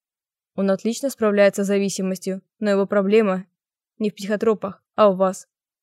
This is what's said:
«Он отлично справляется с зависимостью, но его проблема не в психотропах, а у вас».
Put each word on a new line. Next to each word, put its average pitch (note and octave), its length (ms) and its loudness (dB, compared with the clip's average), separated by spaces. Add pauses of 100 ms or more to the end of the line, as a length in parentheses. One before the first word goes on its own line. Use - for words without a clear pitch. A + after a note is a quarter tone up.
(560)
«Он G3 140 0
отлично A3+ 400 -2
справляется G3+ 540 2
с F#3+ 40 -2
зависимостью, F#3+ 760 -4 (160)
но G#3+ 120 -2
его G3 160 2
проблема G3+ 600 2 (520)
не G#3+ 120 -2
в - 40 -12
психотропах, G3+ 680 -4 (120)
а G#3 160 6
у F#3 60 -2
вас». F#3+ 320 -2 (340)